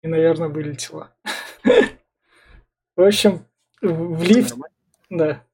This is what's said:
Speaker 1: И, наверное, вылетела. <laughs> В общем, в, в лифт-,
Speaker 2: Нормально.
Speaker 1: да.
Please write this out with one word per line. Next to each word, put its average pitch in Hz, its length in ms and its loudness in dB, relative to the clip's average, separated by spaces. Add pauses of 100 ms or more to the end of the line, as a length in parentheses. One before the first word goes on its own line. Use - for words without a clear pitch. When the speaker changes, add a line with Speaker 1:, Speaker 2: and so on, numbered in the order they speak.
Speaker 1:
И, 160 40 -10
наверное, 160 420 0
вылетела. 147 640 -12 (120)
<laughs> - 1700 -4
В 175 60 2
общем, 196 440 2 (360)
в, 165 360 -4
в 165 60 -4
лифт-, 214 280 4
Speaker 2:
Нормально. - 240 -18 (340)
Speaker 1:
да. 156 340 -4 (100)